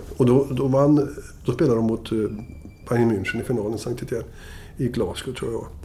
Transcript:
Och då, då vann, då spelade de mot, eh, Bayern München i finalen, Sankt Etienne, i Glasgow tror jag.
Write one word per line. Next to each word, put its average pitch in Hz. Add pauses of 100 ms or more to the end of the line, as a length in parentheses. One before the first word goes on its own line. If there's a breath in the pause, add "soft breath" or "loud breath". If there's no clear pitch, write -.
(180)
Och 131
då, 135
då 135
vann, 139 (300)
då 123
spelade 131
de 113
mot, 113
eh, 113 (720)
Bayern 117
München 104
i -
finalen, 113
Sankt 120
Etienne, 113 (520 loud breath)
i 127
Glasgow 113
tror 123
jag. 113 (200)